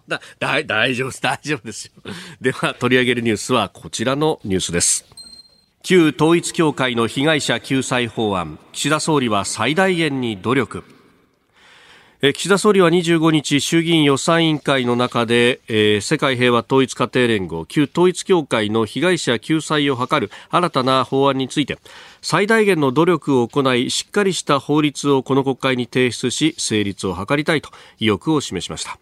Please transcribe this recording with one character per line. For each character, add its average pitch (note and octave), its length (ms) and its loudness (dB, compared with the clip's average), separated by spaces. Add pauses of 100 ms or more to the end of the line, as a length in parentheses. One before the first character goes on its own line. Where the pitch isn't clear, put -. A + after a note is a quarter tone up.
な、 D3+ 100 -6 (200)
だ C#3 200 -2
い-、 D#3 80 -6
大 A2 260 0
丈 B2 120 -4
夫 C3 40 -8
で A2+ 60 -12
す、 - 60 -12
大 B2 200 -2
丈 D3 140 -4
夫 A#2 100 -16
で A2 60 -10
す - 140 -14
よ。 - 60 -20 (500)
で B2+ 100 0
は、 C#3 220 -4
取 B2 220 0
り B2+ 40 4
上 B2 60 2
げ A#2+ 100 0
る A#2+ 60 -4
ニ A#2 80 -2
ュ A2 60 2
ー - 20 -10
ス - 160 -4
は G#2+ 160 0
こ - 200 -18
ち - 140 -8
ら C3 140 -2
の D#3 260 -2
ニ G2 120 -2
ュ - 20 0
ー - 20 0
ス E2+ 140 -4
で E2+ 80 0
す。 - 240 -2 (760)
旧 E3 320 4
統 D#3+ 220 4
一 - 160 -4
教 D#3+ 180 2
会 B2+ 240 -4
の A#2 120 2
被 C3+ 180 -2
害 D#3 160 2
者 A#2+ 180 -2
救 C3+ 240 -2
済 B2 240 -2
法 G#2+ 300 -2
案、 D#2+ 200 -6 (140)
岸 - 180 -4
田 D3+ 120 0
総 D3+ 180 2
理 B2+ 80 0
は G2+ 160 0
最 A#2 320 -2
大 F#3+ 180 2
限 D#3 280 -2
に A2+ 200 -4
努 G#2+ 120 0
力。 A2 320 -2 (1400)
え、 C#3 100 4
岸 - 160 -8
田 F#3+ 100 4
総 G#3+ 140 4
理 G3 80 4
は F3 100 6
二 F3 140 2
十 E3+ 160 2
五 D#3+ 120 4
日、 C#3+ 280 0
衆 E3 240 0
議 D#3+ 80 0
院 D#3+ 120 4
予 C#3+ 120 4
算 E3 300 2
委 D#3+ 60 2
員 D3+ 80 0
会 C3+ 260 0
の A#2+ 100 2
中 A#2+ 300 0
で、 A#2+ 420 2
え G#2+ 300 2
ー、 G2+ 40 -2
世 D3+ 160 -2
界 C3+ 200 0
平 B2 160 2
和 A#2 120 2
統 C3+ 160 2
一 B2+ 140 0
家 B2+ 180 -4
庭 B2 140 2
連 G#2 200 0
合、 E2 180 -8
旧 C#3+ 260 0
統 F3 160 2
一 F#3 160 -2
教 F3 220 2
会 A2 240 -2
の A2+ 160 0
被 B2+ 160 -8
害 F3+ 160 0
者 - 220 -2
救 D#3+ 200 -2
済 D3 300 -2
を C3+ 80 -2
図 B2+ 200 -2
る G#2+ 140 -4 (180)
新 F3 200 0
た C3 140 -2
な C3 200 2
法 C3+ 260 2
案 C3+ 80 0
に C3 120 -4
つ - 100 -4
い C#3+ 60 0
て、 - 120 -8 (440)
最 G3 260 0
大 A3 160 4
限 F#3+ 160 2
の C3+ 140 2
努 D3 100 4
力 D3+ 360 2
を A#2 60 2
行 C3 300 0
い、 B2+ 140 0
し - 180 -6
っ - 40 -20
か G#3 120 0
り G3 100 2
し - 100 -6
た C#3 180 0
法 D3 200 0
律 C#3+ 280 -2
を C3+ 120 2
こ C3 140 -2
の C3+ 80 2
国 C3 140 -2
会 C3 180 -2
に B2 160 -6
提 B2+ 200 2
出 A#2+ 200 -4
し、 D#3 260 -2
成 G#2+ 280 -2
立 G2 220 -6
を F#2 60 -2
図 F#2+ 220 -2
り D3+ 80 -4
た E3 120 0
い C#3 60 -2
と - 100 -20 (280)
意 A2 60 -4
欲 G#2+ 280 0
を D3+ 60 2
示 F#2 240 -6
し - 80 -12
ま D#2+ 60 -8
し - 80 -10
た。 - 160 -14